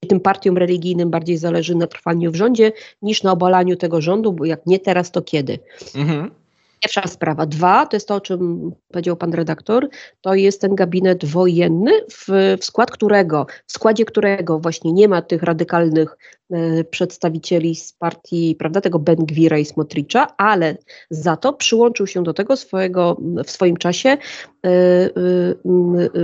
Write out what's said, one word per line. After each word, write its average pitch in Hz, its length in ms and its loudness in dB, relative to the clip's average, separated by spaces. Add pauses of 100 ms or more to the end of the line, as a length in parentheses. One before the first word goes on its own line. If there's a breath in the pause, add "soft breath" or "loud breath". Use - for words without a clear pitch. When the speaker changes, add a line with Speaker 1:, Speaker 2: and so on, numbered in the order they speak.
Speaker 1:
tym 190 120 2
partiom 190 380 0
religijnym 175 520 0
bardziej 165 280 -2
zależy 170 380 -2
na 165 120 0
trwaniu 170 440 -4
w 160 40 -6
rządzie 214 360 4 (300 loud breath)
niż 208 220 -2
na 190 80 2
obalaniu 180 440 2
tego 170 260 -2
rządu, 196 320 0
bo 165 120 -4
jak 156 200 -4
nie 185 140 2
teraz, 180 320 -2
to 165 100 -2
kiedy? 135 380 -4 (360 loud breath)
Speaker 2:
Mhm. 151 360 -2 (500)
Speaker 1:
Pierwsza 202 260 -4
sprawa. 160 380 -4
Dwa, 180 400 2
to 262 100 -4
jest 202 120 -6
to, 202 80 -2
o 196 60 -4
czym 175 500 -6 (200)
powiedział 175 240 -4
pan 170 180 -4
redaktor, 170 560 -2 (320 loud breath)
to 190 120 0
jest 196 280 2
ten 196 140 0
gabinet 180 500 0
wojenny, 175 640 2 (200)
w, 190 480 0
w - 60 -8
skład - 260 0
którego, 180 540 2 (220 loud breath)
w - 40 -20
składzie 220 340 0
którego 196 540 0
właśnie 165 340 -4
nie 202 140 6
ma 180 140 2
tych 170 220 -4
radykalnych, 165 720 0 (340 soft breath)
e, 165 320 -2
przedstawicieli 165 920 -2
z - 180 -16
partii, 165 680 -4
prawda, 170 220 -2
tego 175 180 -2
Ben-Gwira 160 580 2
i 151 80 0
Smotricza, 156 640 -2 (100)
ale 190 400 2 (320 loud breath)
za 160 280 -2
to 269 160 0
przyłączył 226 540 0
się 180 160 -4
do 165 100 -2
tego 226 240 0
swojego, 185 600 -2 (280)
w - 60 -14
swoim 175 260 0
czasie, 175 320 0
e, 277 80 4 (480 loud breath)
e, 180 440 4 (560)
m, 180 320 2 (260)